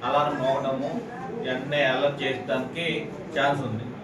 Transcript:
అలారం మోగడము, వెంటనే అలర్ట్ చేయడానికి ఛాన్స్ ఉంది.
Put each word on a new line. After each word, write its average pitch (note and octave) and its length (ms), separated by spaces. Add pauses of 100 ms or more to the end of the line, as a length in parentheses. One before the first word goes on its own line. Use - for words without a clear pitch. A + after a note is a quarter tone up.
అలారం D3 340
మోగడము, C3+ 600 (440)
వెంటనే C3+ 400
అలర్ట్ C#3 380
చేయడానికి C3 840 (300)
ఛాన్స్ A#2 240
ఉంది. A2 200 (220)